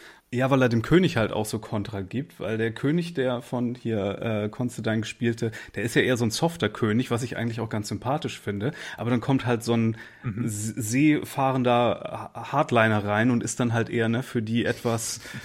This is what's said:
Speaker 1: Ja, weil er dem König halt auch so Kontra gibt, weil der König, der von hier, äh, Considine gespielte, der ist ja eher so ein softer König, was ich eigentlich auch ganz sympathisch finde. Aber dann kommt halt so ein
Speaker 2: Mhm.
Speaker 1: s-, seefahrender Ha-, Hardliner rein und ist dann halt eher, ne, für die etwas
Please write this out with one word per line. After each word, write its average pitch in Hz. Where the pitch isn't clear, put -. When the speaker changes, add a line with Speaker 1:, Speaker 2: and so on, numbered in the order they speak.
Speaker 1:
Ja, 127
weil 135
er 127
dem 117
König 170
halt 110
auch 107
so 110
Kontra 104
gibt, 110
weil 110
der 113
König, 170
der 127
von 123
hier, 101
äh, 107
Considine 113
gespielte, 117
der 101
ist 120
ja 135
eher 120
so 120
ein 107
softer 165
König, 117
was 117
ich -
eigentlich 117
auch 113
ganz 107
sympathisch 127
finde. 104
Aber 117
dann 123
kommt 131
halt 117
so 117
ein 113
Speaker 2:
Mhm. 110
Speaker 1:
s-, 107
seefahrender 123
Ha-, 113
Hardliner 113
rein 107
und 117
ist -
dann 120
halt 117
eher, 113
ne, 117
für 120
die 110
etwas 113